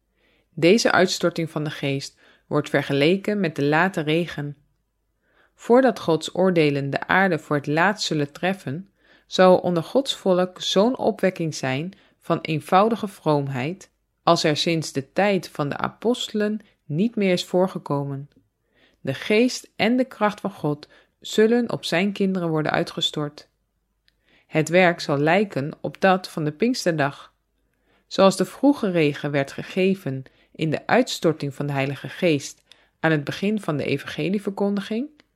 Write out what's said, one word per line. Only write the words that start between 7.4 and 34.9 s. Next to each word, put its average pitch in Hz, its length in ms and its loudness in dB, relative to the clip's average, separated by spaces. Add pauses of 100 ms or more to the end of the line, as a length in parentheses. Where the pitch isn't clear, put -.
het 143 100 -2
laatst 170 400 0
zullen 151 260 -2
treffen, 185 560 -6 (380)
zal 185 320 6
onder 175 240 0
Gods 269 320 -2
volk 185 460 -2
zo'n 233 380 2
opwekking 185 560 -2
zijn 143 380 -4 (280)
van - 200 -2
eenvoudige 190 680 0
vroomheid, 143 840 -4 (320)
als 170 220 4
er 156 120 2
sinds 165 360 -2
de 135 200 -6
tijd 190 360 0
van 147 200 -4
de - 80 -4
apostelen 214 840 -4 (240)
niet 180 320 -2
meer 196 160 2
is 180 120 0
voorgekomen. 143 840 -2 (680)
De 135 140 -6
geest - 640 0
en 233 200 2
de 254 80 2
kracht 208 360 -2
van 202 100 -6
God 147 380 -6 (320)
zullen 226 520 2
op - 120 -6
zijn 190 280 0
kinderen 190 360 0
worden 156 240 0
uitgestort. 147 760 -4 (960)
Het 151 220 -2
werk 170 320 4
zal 143 180 -2
lijken 156 640 0
op - 200 -10
dat 190 280 2
van 165 160 -6
de 151 80 -2
Pinksterdag. 160 840 -2 (720)
Zoals 190 300 4
de 190 80 0
vroege 262 460 2
regen 147 400 0
werd 139 220 -2
gegeven 185 680 -2 (320)
in 160 160 -2
de - 160 -4
uitstorting 160 680 0
van 147 120 -6
de 143 60 -4
Heilige 135 360 -4
Geest - 540 -2 (380)
aan 160 100 2
het 151 140 2
begin 202 360 -4
van 156 160 -4
de 135 80 -4
evangelieverkondiging, 202 1200 -4 (280)